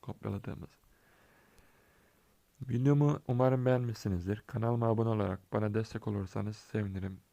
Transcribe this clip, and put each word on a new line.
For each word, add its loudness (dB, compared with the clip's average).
Kopyaladığımız. -8
Videomu 4
umarım 4
beğenmişsinizdir. 0
Kanalıma 0
abone 2
olarak -2
bana 0
destek -4
olursanız -4
sevinirim. -4